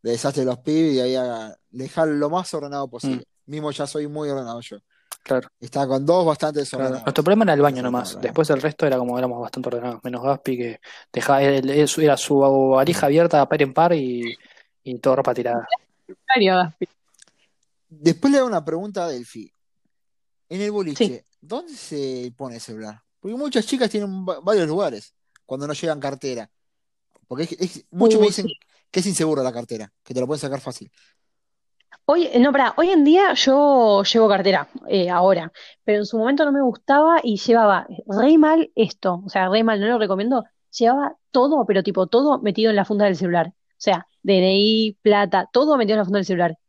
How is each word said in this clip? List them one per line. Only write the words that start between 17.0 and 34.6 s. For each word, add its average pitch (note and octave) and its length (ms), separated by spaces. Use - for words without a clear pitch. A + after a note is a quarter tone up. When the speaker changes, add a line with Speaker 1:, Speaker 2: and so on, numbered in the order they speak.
Speaker 1:
Después E3 440
le C#4+ 80
hago B3+ 80
una E3+ 160
pregunta F#3 400
a E3+ 40
Delphi. A#2+ 420
En F#3 120
el G#3 100
boliche, G3 360
Speaker 3:
Sí. B2 140
Speaker 1:
¿dónde C#4+ 320
se C3 640
pone B2 200
el A2+ 40
celular? G#2+ 400
Porque A3 160
muchas B3+ 300
chicas B3 240
tienen G3 340
va-, E3+ 160
varios F#3 280
lugares D3+ 440
cuando C#3 220
no D3+ 60
llevan D3+ 280
cartera. C3 480
Porque C3+ 180
es, - 80
es, - 380
muchos A3 300
me G#3 60
Speaker 3:
Uh, - 40
Speaker 1:
dicen F#3+ 160
Speaker 3:
sí. - 120
Speaker 1:
que F#3 100
es F#3 60
inseguro D#3 360
la B2+ 100
cartera, A2+ 400
que B2+ 100
te B2+ 60
lo B2+ 80
pueden D3 120
sacar C3+ 200
fácil. - 300
Speaker 3:
Hoy, D#4+ 240
eh, B3 60
no, C4+ 140
pará, C4 240
hoy E4+ 140
en E4 120
día F4 320
yo C4 680
llevo A3 240
cartera, F#3+ 400